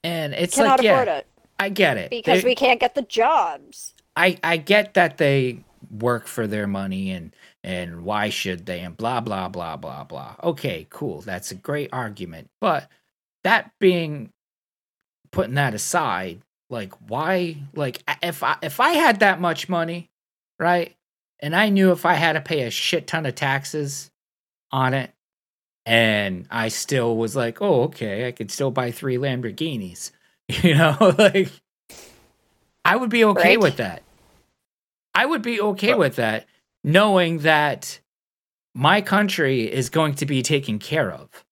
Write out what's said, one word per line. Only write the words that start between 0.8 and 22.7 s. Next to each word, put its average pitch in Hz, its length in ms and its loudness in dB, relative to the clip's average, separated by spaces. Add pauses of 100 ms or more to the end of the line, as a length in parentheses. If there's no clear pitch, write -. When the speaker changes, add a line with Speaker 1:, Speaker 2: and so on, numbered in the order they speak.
Speaker 1:
yeah, 214 120 6
Speaker 2:
afford 254 140 2
it. 147 180 -4 (320)
Speaker 1:
I 196 100 0
get 180 280 2
it. 87 140 -6
Speaker 2:
Because 185 320 0
Speaker 1:
They 247 80 2
Speaker 2:
we 247 40 2
can't 247 260 2
get 247 140 0
the 277 80 -4
jobs. 208 920 -2 (200)
Speaker 1:
I, 175 280 6
I 170 140 0
get 202 380 2
that 170 240 2
they 135 460 2 (260)
work 117 360 -2
for 113 200 -4
their 104 200 -4
money 98 440 -4
and, 85 240 -12 (300)
and 87 400 -10
why 104 240 -2
should 92 380 -6
they 90 140 -8
and 87 160 -12
blah, 117 240 -4
blah, 98 280 -6
blah, 85 280 -8
blah, 69 280 -14
blah. 69 400 -14
Okay, 131 460 -4
cool. 90 320 -10
That's 92 280 -10
a 92 60 -14
great 143 360 -8
argument. 104 560 -10 (120)
But 160 280 -2 (540)
that 214 380 -2
being, 165 500 0 (1000)
putting 131 220 -4
that 139 200 0
aside, 98 680 -4 (300)
like, 107 220 -10 (160)
why, 165 480 -2 (180)
like, 143 320 -6
a-, 143 100 -4 (120)
if 147 160 -8
I, 147 180 0
if 151 180 -8
I 311 120 4
had 285 280 4
that 190 200 4
much 165 280 -4
money, 170 400 -4 (520)
right, 175 340 0 (460)
and 151 140 -4
I 214 140 4
knew 190 220 6
if 180 160 0
I 175 80 4
had 156 200 2
to 156 60 -2
pay 147 220 -4
a 117 80 -4